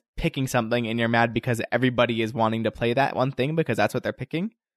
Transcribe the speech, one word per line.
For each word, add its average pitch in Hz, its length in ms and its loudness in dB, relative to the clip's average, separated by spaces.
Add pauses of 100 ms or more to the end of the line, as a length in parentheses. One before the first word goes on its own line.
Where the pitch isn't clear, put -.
(180)
picking 139 300 -2
something 120 400 0
and 113 100 -2
you're 117 120 2
mad 117 240 4
because 117 280 0 (100)
everybody 120 500 2
is 113 120 -2
wanting 113 300 0
to 110 80 0
play 120 220 -2
that 135 220 0
one 131 160 0
thing 143 240 -2
because 156 220 0
that's 107 160 2
what 127 100 -2
they're 104 100 -4
picking? 170 380 -6 (260)